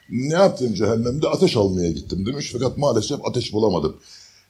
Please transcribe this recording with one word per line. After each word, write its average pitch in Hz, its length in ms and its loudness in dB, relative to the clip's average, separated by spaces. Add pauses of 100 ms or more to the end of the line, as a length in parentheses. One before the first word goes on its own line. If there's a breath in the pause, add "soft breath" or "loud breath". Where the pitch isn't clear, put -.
"Ne 135 240 -2
yaptın 165 400 2
cehennemde?" 117 540 0
"Ateş 151 300 2
almaya 92 340 2
gittim." 90 340 -6
demiş, 143 280 -6
"Fakat 123 240 -2
maalesef 127 480 0
ateş 113 280 -4
bulamadım." 95 440 0 (520 soft breath)